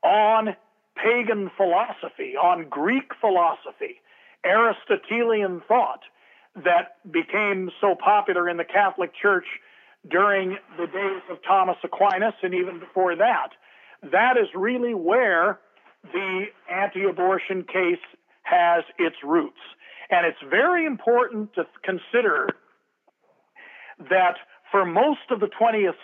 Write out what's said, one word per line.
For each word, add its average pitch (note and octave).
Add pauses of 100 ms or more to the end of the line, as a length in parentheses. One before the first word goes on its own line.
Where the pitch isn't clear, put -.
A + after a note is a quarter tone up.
on G#3+ (400)
pagan A3
philosophy, F3
on E3+
Greek G3+
philosophy, - (460)
Aristotelian G#3+
thought A3 (540)
that - (140)
became F#3+ (100)
so G3
popular G3
in E3+
the E3
Catholic F#3
Church G3 (640)
during F#3+ (200)
the E3+
days F#3+ (100)
of E3+ (100)
Thomas F#3
Aquinas G3 (100)
and F#3
even F3+
before F#3
that. F3+ (640)
That A#3
is G#3+
really A#3+
where F#3+ (520)
the F#3+ (240)
anti-abortion F#3
case F3+ (400)
has E3+ (160)
its E3+
roots. D3+ (480)
And F3
it's - (120)
very D#4+
important A#3
to G3 (200)
consider F#3+ (1600)
that F3+ (340)
for G3
most A3
of A3
the G#3
twentieth G#3+